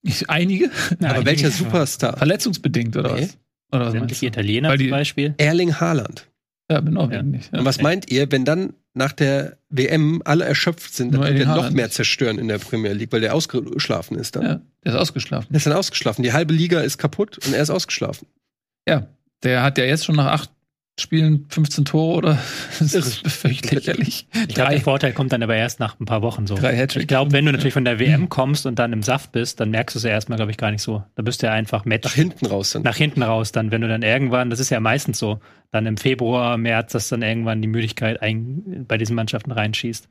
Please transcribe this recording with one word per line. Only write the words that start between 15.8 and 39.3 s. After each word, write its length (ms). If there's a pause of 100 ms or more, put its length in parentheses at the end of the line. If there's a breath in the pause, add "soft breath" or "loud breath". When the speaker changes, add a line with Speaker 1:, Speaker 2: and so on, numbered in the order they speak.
Speaker 2:
Die 100
halbe 200
Liga 280
ist 160
kaputt 480
und 80
er 100
ist 60
ausgeschlafen. 580 (600)
Speaker 1:
Ja, 200 (360)
der 200
hat 140
ja 80
jetzt 200
schon 100
nach 120
acht 240 (460)
Spielen 520
fünfzehn 340
Tore, 340
oder? 220 (200)
<laughs> 200
Das 140
Speaker 2:
Irre. 120
Speaker 1:
ist 220
völlig 420
lächerlich. 580 (200)
Speaker 3:
Ich 80
glaub, 120
Speaker 1:
Drei 80
Speaker 3:
der 60
Vorteil 300
kommt 220
dann 100
aber 140
erst 240
nach 180
ein 60
paar 160
Wochen 260
so. 80
Speaker 1:
Drei 180
Hattricks. 300
Speaker 3:
Ich 60
glaub, 240
wenn 120
du 60
natürlich 220
von 100
der 160
W 60
M 160
Speaker 1:
Mhm. 80
Speaker 3:
kommst 360
und 140
dann 140
im 100
Saft 300
bist, 260
dann 120
merkst 220
du 60
es 40
ja 80
erstmal, 260
glaub 120
ich, 60
gar 160
nicht 100
so. 220 (120)
Da 60
bist 200
du 60
ja 40
einfach 320
Match. 220
Speaker 2:
Nach 80
hinten 320
raus 260
dann. 120
Speaker 3:
Nach 120
hinten 280
raus 280
dann, 200
wenn 100
du 80
dann 140
irgendwann, 460
das 120
ist 80
ja 100
meistens 400
so, 220 (300 soft breath)
dann 140
im 120
Februar, 600
März, 360
dass 160
dann 140
irgendwann 380
die 60
Müdigkeit 540
ein-, 640
bei 100
diesen 200
Mannschaften 340